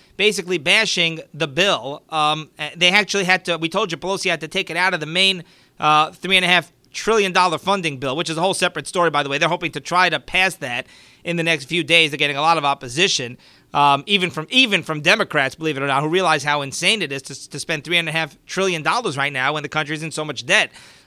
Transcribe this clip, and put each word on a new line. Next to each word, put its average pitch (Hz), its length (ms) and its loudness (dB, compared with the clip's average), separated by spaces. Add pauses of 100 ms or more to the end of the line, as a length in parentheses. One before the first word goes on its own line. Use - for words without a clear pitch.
(160)
basically 185 400 2
bashing 170 640 2 (140)
the 156 120 -4
bill. 143 640 0
Um, 156 400 0 (100)
uh, 151 160 -8
they 170 140 2
actually 196 360 2
had 180 200 2
to, 170 140 -2
we 165 100 -2
told 185 240 -2
you, 160 60 -6
Pelosi 185 320 -4
had 160 100 -2
to 156 80 -10
take 190 220 -6
it 160 80 -6
out 180 160 2
of 165 60 -2
the 151 60 -6
main, 180 380 2 (340)
uh, 151 340 4
three 185 240 0
and 180 100 2
a - 20 2
half 175 240 2 (220)
trillion 208 360 2
dollar 180 280 2
funding 170 400 -2
bill, 131 180 -4
which 165 140 -4
is 156 80 -4
a - 20 -2
whole 185 140 2
separate 175 320 -2
story, 175 240 2
by 147 120 2
the 139 60 -6
way. 139 80 -2
They're 156 140 2
hoping 170 220 -4
to 143 80 -8
try 180 280 2
to 156 100 -2
pass 185 360 -2
that 123 320 -8 (360)
in 170 140 -4
the 170 60 -2
next 160 240 -2
few 165 180 -2
days. 160 280 4
They're 151 40 -4
getting 143 220 0
a - 20 0
lot 165 160 4
of 147 80 0
opposition, 139 720 -2 (380)
um, 143 320 4
even 190 240 0
from, 156 180 -8
even 226 340 2
from 151 200 -6
Democrats, 156 520 2
believe 156 220 -4
it 135 60 -4
or 139 60 -2
not, 139 140 2
who 151 60 -2
realize 160 340 2
how 147 200 0
insane 180 400 -2
it 143 100 -6
is 139 80 -8
to, - 300 -16
to 147 100 -10
spend 151 240 -6
three 170 140 0
and 165 100 -2
a 156 40 -6
half 160 340 -4
trillion 185 360 -2
dollars 170 360 -2
right 143 140 -2
now 135 200 -2
when 151 100 -4
the 147 60 -6
country's 156 340 -4
in 160 80 -8
so 156 140 -6
much 123 220 -10
debt. 190 260 2 (340)